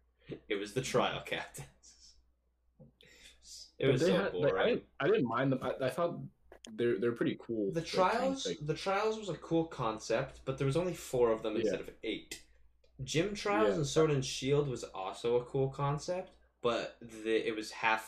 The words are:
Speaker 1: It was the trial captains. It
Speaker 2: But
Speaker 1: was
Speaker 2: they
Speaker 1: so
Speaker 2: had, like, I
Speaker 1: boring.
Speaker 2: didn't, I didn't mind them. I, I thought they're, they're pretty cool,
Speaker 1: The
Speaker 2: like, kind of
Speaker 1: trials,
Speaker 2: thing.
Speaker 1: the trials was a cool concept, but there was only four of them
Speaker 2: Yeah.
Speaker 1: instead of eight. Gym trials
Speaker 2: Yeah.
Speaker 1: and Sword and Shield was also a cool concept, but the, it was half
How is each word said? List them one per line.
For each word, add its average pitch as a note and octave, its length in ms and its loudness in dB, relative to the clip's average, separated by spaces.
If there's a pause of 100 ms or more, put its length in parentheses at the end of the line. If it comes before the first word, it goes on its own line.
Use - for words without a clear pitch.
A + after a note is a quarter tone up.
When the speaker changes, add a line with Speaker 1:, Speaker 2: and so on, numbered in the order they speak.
(480)
Speaker 1:
It G#2 80 -2
was G#2 180 -6
the B2+ 80 -2
trial F#2+ 420 0
captains. - 440 -8 (2000)
It C3+ 80 2
Speaker 2:
But C3+ 60 6
Speaker 1:
was C3 100 4
Speaker 2:
they F3 60 4
Speaker 1:
so F#3+ 80 4
Speaker 2:
had, F3+ 180 0
like, D3 180 2
I - 40 0
Speaker 1:
boring. - 120 4
Speaker 2:
didn't, - 160 0 (160)
I C#3 60 0
didn't F#3+ 180 4
mind B2 280 0
them. B2+ 100 0
I, B2+ 240 -2
I B2+ 40 2
thought E3+ 280 -2 (560)
they're, A#2+ 240 2
they're A#2 140 2
pretty C3 280 -2
cool, G#2+ 320 -2
Speaker 1:
The E3 80 0
Speaker 2:
like, E3 100 -8
kind F#3 160 4
of G#3 60 2
Speaker 1:
trials, C4+ 320 0
Speaker 2:
thing. F3 180 -2
Speaker 1:
the D3+ 120 0
trials G#3+ 440 0
was G#3 120 -8
a D3+ 40 -2
cool E3 300 0
concept, A2+ 800 -2
but C3+ 140 -4
there C#3 80 2
was C#3 100 2
only F3 160 0
four B2 400 2
of G#2+ 100 0
them A2 120 -2
Speaker 2:
Yeah. - 80 0
Speaker 1:
instead - 180 2
of - 100 -12 (140)
eight. - 380 -6 (600)
Gym F#3+ 320 0
trials G#3 360 2
Speaker 2:
Yeah. F#3 60 2
Speaker 1:
and D3 100 0
Sword D#3 240 4
and C3 140 2
Shield C#3+ 440 0
was A#2+ 160 -6
also G2 520 -2
a A#2+ 100 2
cool C3+ 240 0
concept, D3+ 640 -4 (300)
but A#2 380 -2
the, A2 480 0
it A2 80 -4
was A2 140 -8
half A2 380 0